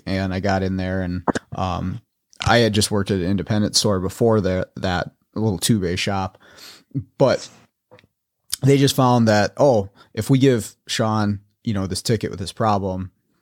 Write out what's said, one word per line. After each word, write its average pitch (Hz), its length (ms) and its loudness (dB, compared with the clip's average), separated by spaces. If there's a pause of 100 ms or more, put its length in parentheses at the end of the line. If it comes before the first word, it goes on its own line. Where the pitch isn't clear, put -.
and 95 260 -4
I 92 60 -4
got 95 240 0
in 95 140 -2
there, 92 260 -4
and, 90 200 -6 (340)
um, 92 440 -4 (460)
I 117 120 4
had 110 160 4
just 104 180 0
worked 101 180 -2
at 98 80 0
an 85 80 -2
independent 104 480 -2
store 104 240 0
before 110 440 0
that, 92 340 -2
that 90 340 -4 (240)
little 107 240 -2
two 110 220 2
bay 90 160 -2
shop, 95 420 -4 (800)
but - 300 2 (1160)
they 139 160 6
just 135 180 4
found 123 320 4
that, 104 280 4
"Oh, 117 320 2 (260)
if 110 160 -4
we 135 80 6
give 123 380 2 (100)
Sean, 107 540 0 (240)
you 113 100 -2
know, 95 120 -2
this 87 160 -6
ticket - 280 -2
with - 80 -10
this 95 140 -10
problem, 95 580 -2 (320)